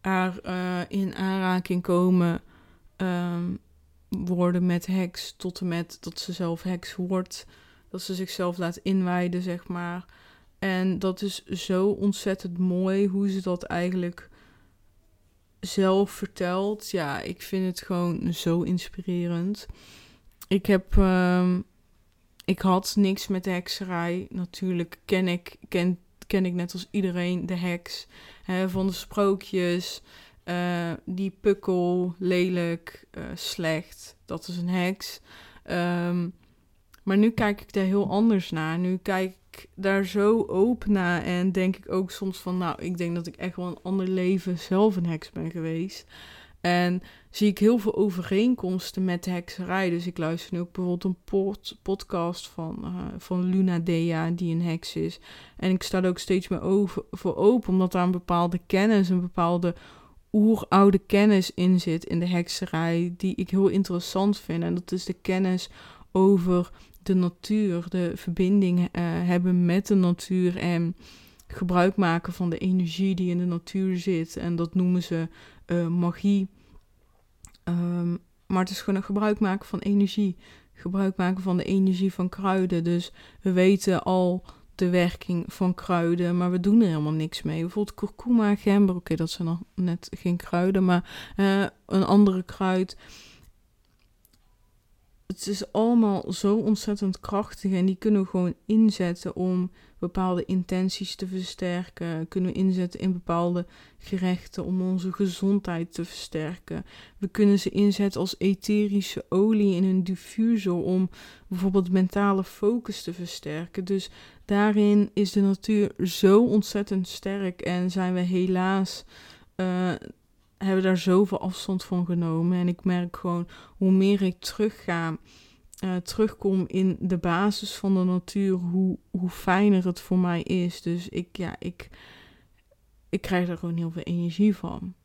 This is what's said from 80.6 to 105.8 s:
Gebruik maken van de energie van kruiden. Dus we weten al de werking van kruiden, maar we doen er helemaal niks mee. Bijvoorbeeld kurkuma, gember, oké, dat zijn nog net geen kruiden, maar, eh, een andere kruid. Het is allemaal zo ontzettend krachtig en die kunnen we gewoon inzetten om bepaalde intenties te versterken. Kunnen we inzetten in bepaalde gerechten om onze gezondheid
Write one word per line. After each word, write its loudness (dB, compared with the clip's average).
Gebruik -2
maken 0
van 0
de 0
energie 2
van -2
kruiden. 0
Dus -2
we 0
weten 4
al 2
de 2
werking 0
van 0
kruiden, 0
maar 2
we 0
doen 6
er 6
helemaal 0
niks -4
mee. -4
Bijvoorbeeld -4
kurkuma, 2
gember, 4
oké, -4
dat -2
zijn -4
nog -2
net -2
geen -2
kruiden, 0
maar, 0
eh, 2
een 2
andere 6
kruid. -2
Het -12
is -6
allemaal 2
zo 2
ontzettend 0
krachtig -4
en 2
die 2
kunnen 2
we -2
gewoon 0
inzetten 2
om 0
bepaalde -2
intenties -2
te -8
versterken. -6
Kunnen -2
we -6
inzetten 0
in 0
bepaalde -2
gerechten -4
om -2
onze -2
gezondheid -2